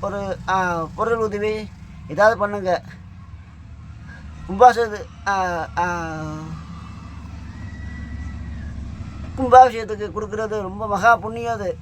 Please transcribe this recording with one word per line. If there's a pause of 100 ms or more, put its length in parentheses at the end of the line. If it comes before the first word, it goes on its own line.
ஒரு, (120)
அ,
பொருள்
உதவி (400)
ஏதாவது
பண்ணுங்க. (1700)
கும்பாசது-, (200)
அ, (100)
அ, (3500)
கும்பாபிஷேகத்துக்கு
கொடுக்கறது
ரொம்ப
மகா
புண்ணியம்
அது.